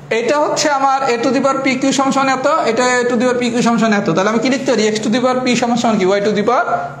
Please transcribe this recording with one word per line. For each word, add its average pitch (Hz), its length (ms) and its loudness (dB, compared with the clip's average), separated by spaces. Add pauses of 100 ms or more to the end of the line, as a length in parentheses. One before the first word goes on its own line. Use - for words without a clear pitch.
(100)
এটা 233 280 0
হচ্ছে 302 320 0
আমার 269 320 0
a 269 240 0
to 262 60 0
the 269 100 0
power 269 240 0
p 262 160 0
q 269 100 2
সমান 269 200 0
সমান 269 160 0
এত, 262 180 0
এটা 247 540 0
a 240 120 0
to 247 60 0
the 220 40 0
power 247 200 0
p 240 160 -2
q 233 40 0
সমান 233 160 2
সমান 220 140 2
এত, 202 180 0
তাহলে 190 200 0
আমি 226 80 0
কি 262 100 0
লিখতে 269 240 0
পারি? 214 160 2
x 214 60 -2
to 214 140 -4
the 233 120 0
power 254 260 0
p 240 100 0
সমান 240 200 0
সমান 226 220 0
কি? 185 80 2
y 180 40 2
to 202 200 0
the 208 120 0
power 240 220 0 (360)